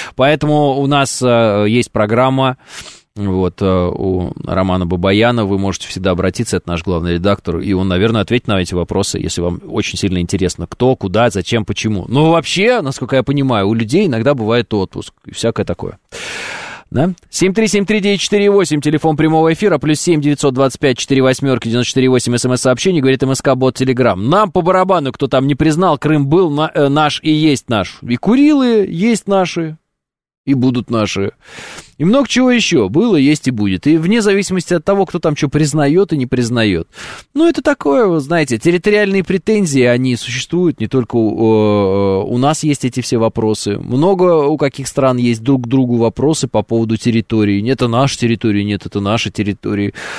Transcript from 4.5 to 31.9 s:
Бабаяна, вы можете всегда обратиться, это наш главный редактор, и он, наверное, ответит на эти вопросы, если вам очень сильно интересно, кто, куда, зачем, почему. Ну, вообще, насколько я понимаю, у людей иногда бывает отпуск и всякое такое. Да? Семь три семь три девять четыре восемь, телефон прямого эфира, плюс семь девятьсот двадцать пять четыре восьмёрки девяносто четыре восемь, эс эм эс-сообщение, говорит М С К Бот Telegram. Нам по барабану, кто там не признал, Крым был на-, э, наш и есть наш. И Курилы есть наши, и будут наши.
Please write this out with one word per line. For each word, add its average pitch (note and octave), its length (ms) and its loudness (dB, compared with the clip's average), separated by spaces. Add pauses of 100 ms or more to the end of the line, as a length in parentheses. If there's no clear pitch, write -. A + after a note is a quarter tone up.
Бабаяна, G2+ 580 2
вы G2 140 0
можете G2 300 -4
всегда F#2+ 240 -2
обратиться, F#2 460 -2
это - 100 -10
наш E2+ 160 -4
главный F2 300 -2
редактор, F2 440 -2
и F#2+ 140 -4
он, F#2+ 160 0
наверное, G#2 320 0
ответит - 260 -2
на G2+ 140 0
эти F2+ 140 -6
вопросы, F2 440 -4
если - 220 -6
вам F2 260 -2
очень - 320 -6
сильно F#2+ 200 -2
интересно, F2 500 -4
кто, B2+ 260 0
куда, G#2 340 0
зачем, A2 360 -2
почему. G#2 420 -4
Ну, D3+ 240 2
вообще, G3 500 0
насколько C3+ 360 -4
я B2+ 80 2
понимаю, C3+ 420 0
у A2 80 2
людей A#2 320 0
иногда A2+ 280 2
бывает A2+ 380 -2
отпуск F#2+ 420 -4 (120)
и - 60 -20
всякое A2+ 320 -2
такое. - 340 -8 (920)
Да? E3+ 200 0 (160)
Семь F#3 260 0
три A3 120 2
семь G3+ 200 0
три G#3+ 120 0
девять G3+ 220 0
четыре G3+ 320 2
восемь, E3 280 2
телефон D3+ 360 0
прямого D#3+ 360 2
эфира, F3 260 0
плюс D3+ 220 0
семь E3 200 2
девятьсот C#3+ 340 0
двадцать C3+ 240 0
пять C3 180 2
четыре C3+ 240 0
восьмёрки C3 460 0
девяносто A#2+ 240 -2
четыре C3 200 2
восемь, A#2+ 260 2
эс - 80 -2
эм B2+ 80 0
эс-сообщение, D#3+ 500 0
говорит C3+ 220 2
М C3 100 0
С - 80 -8
К C3+ 140 2
Бот C3 240 0
Telegram. B2 340 2
Нам D#3 380 0
по F#3 80 0
барабану, F#3 500 2
кто C3+ 160 -4
там C3+ 220 2
не C#3+ 80 0
признал, D#3 420 2
Крым D3 300 0
был E3+ 220 4
на-, D3+ 220 -2
э, D3 140 2
наш D3 380 0
и D#3 80 2
есть D3+ 360 0
наш. G#2 340 -4
И A#2+ 140 -2
Курилы B3+ 720 2
есть G3+ 380 0
наши, E3+ 500 -2 (680)
и C#3 80 2
будут B2 340 0
наши. G#2 440 -2 (680)